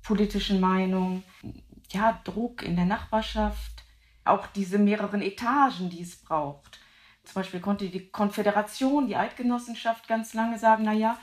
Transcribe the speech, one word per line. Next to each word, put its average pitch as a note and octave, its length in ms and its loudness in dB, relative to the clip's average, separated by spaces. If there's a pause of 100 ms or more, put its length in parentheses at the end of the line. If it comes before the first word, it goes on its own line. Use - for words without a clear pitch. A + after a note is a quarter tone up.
politischen G3+ 580 0
Meinung. F#3 640 2 (640)
Ja, A3 320 0
Druck A#3 400 -6
in E3+ 140 -2
der F3+ 100 4
Nachbarschaft, - 960 -2 (420)
auch G3 220 4
diese G3 320 -2
mehreren G3+ 440 2
Etagen, A#3 680 0
die F3 120 -12
es F3 140 -14
braucht. - 640 -6 (440)
Zum - 100 -20
Beispiel F#3 260 -4
konnte G3 280 -2
die F#3 220 -10
Konföderation, G#3 960 0
die G3+ 100 -2
Eidgenossenschaft A#3+ 920 -2
ganz A3+ 280 -2
lange A3+ 240 -2
sagen, A3 260 6
„Na G#3+ 80 2
ja, A3 300 2